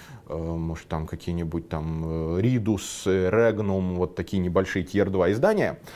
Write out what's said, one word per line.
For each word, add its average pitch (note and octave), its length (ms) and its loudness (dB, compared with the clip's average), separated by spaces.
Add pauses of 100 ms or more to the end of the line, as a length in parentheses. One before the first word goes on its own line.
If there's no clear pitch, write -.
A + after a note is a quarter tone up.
(300)
э, D2+ 60 -6
может, E2 520 -6
там D#2+ 180 -4
какие-нибудь E2 640 -6
там, D#2+ 680 -4
э, G2+ 40 2
«Ридус», A2 640 0
э, F#2 240 4
«Регнум», G2+ 680 2
вот F2+ 180 -2
такие F#2+ 260 -2
небольшие F#2 420 0
тир G2 260 2
два F#2 220 4
издания, D3+ 460 2 (180)